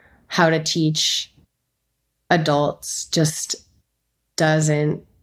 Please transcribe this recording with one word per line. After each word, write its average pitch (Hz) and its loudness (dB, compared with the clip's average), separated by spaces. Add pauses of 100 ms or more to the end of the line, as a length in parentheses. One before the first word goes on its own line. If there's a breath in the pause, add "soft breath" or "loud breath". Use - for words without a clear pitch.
(280 soft breath)
how 165 2
to 160 2
teach - -2 (960)
adults 147 -2
just - -2 (800)
doesn't 156 0 (200)